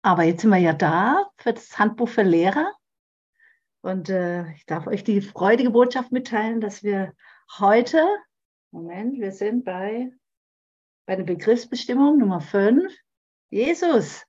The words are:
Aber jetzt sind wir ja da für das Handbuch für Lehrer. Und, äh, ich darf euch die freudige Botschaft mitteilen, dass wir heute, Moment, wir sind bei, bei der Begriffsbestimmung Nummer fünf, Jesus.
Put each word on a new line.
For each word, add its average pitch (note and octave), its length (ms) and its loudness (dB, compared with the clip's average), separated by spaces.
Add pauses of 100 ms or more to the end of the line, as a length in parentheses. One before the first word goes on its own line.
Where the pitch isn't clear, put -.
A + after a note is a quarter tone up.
Aber F3 220 2
jetzt E3+ 180 0
sind A3 80 4
wir F#3+ 80 6
ja E3+ 140 4
da F#3+ 640 0
für - 160 -4
das - 260 -12
Handbuch A3 300 0
für A#3 140 0
Lehrer. G3 500 2 (1080)
Und, F#3 260 -6
äh, F3 440 -4
ich D3 140 -20
darf D#3+ 200 -6
euch G3+ 180 -6
die G3+ 160 2
freudige A3+ 500 0
Botschaft B3 420 2
mitteilen, A3+ 480 -4
dass G3+ 220 -8
wir G3 320 -4 (440)
heute, A#3+ 460 4 (680)
Moment, F3+ 500 -10
wir G3 120 -6
sind A3 320 -4
bei, G#3 460 -6 (960)
bei F#3+ 100 -4
der F#3 80 -6
Begriffsbestimmung A#3+ 920 0
Nummer F#3+ 220 0
fünf, A3 540 2 (560)
Jesus. C4 800 -2